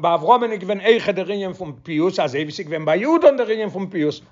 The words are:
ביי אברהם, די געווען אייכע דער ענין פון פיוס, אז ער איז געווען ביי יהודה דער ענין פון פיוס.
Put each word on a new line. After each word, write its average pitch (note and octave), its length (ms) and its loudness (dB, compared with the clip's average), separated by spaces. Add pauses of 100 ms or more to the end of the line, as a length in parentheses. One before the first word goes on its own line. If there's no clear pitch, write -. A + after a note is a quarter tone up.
ביי E3+ 140 2
אברהם, A#3 320 4
די A3 100 -4
געווען F#3+ 240 -6
אייכע G#3 320 2
דער F#3 200 -4
ענין G3 200 -4
פון D#3+ 200 -10 (100)
פיוס, E3+ 380 -2
אז C#3 140 0
ער D3 120 -2
איז D3+ 140 -12
געווען D#3 240 -8
ביי D#3+ 160 2
יהודה D#4+ 300 6
דער B3+ 180 0
ענין A3 220 -2
פון F#3+ 200 -6
פיוס. D3+ 300 -2 (120)